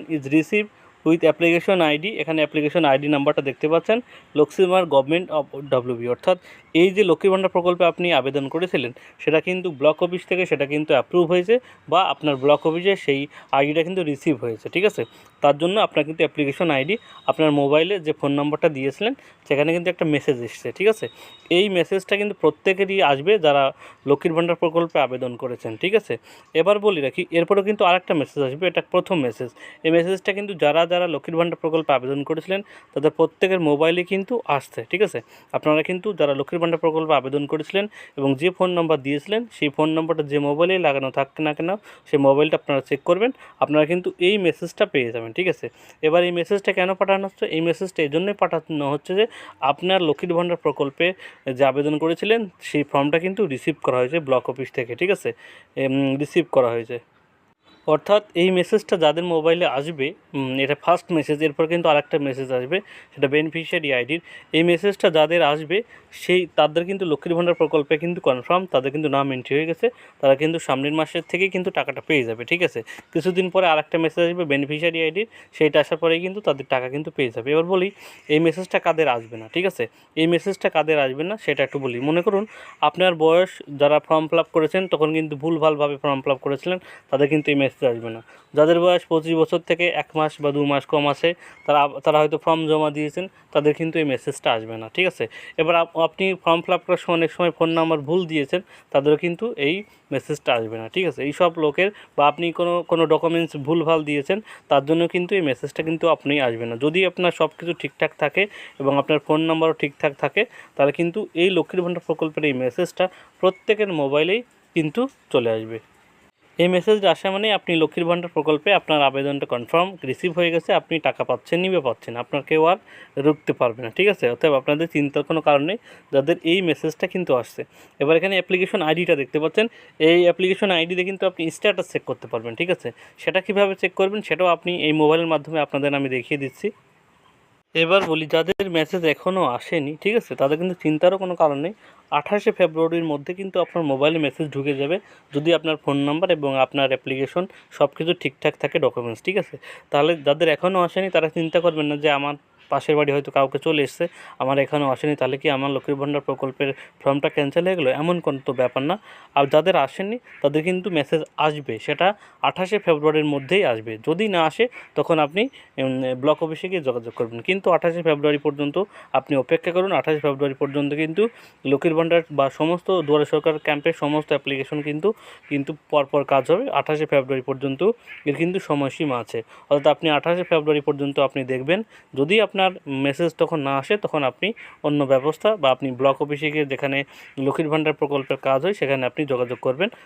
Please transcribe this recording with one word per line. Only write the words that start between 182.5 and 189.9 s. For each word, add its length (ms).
মেসেজ 500
তখন 220
না 180
আসে 200
তখন 260
আপনি 240
অন্য 200
ব্যবস্থা 520
বা 160
আপনি 200
ব্লক 300
অফিসে 300
গিয়ে 140
যেখানে 320
লক্ষ্মীর 300
ভাণ্ডার 240
প্রকল্পের 440
কাজ 260
হয় 100
সেখানে 320
আপনি 200
যোগাযোগ 340
করবেন, 300